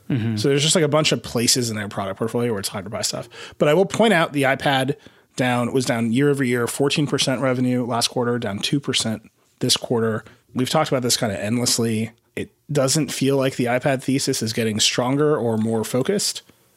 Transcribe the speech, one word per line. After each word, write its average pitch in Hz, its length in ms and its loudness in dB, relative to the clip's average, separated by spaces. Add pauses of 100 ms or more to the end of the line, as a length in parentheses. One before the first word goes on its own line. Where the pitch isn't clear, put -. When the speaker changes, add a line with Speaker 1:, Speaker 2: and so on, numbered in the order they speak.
Speaker 1:
Mm-hmm. 113 280 -2
Speaker 2:
So 110 120 0
there's 139 140 2
just, 156 120 2
like, 180 80 4
a 147 60 2
bunch 151 240 2
of 123 100 -2
places 120 460 0
in 107 80 -4
their 104 120 -6
product 101 300 -6
portfolio 120 340 -2
where 98 80 -2
it's - 100 -6
hard 95 160 -8
to 104 40 -10
buy 95 120 -6
stuff. - 260 -6 (300)
But 151 100 4
I 151 60 6
will 190 120 4
point 214 280 4
out 165 180 4
the 139 120 2
iPad 135 520 2 (400)
down, 123 380 0
was 131 100 2
down 120 260 0
year 143 200 4
over 139 120 0
year, 123 240 0
fourteen 139 400 0
percent 131 360 -2
revenue 127 420 0
last 117 240 -2
quarter, 120 300 0
down 104 200 -6
two 143 220 -2
percent 113 500 -4 (300)
this 123 160 0
quarter. 113 480 -2 (300)
We've 127 140 0
talked 156 220 2
about 127 120 0
this 123 140 0
kinda 101 260 -2
endlessly. 113 680 0 (260)
It 101 140 -8 (200)
doesn't 143 400 0
feel 135 280 0
like 135 180 0
the 127 80 0
iPad 127 380 0
thesis 135 400 -2
is 110 100 -4
getting 110 260 -2
stronger 143 560 2
or 113 220 0
more 110 260 0
focused. 160 600 -2 (340)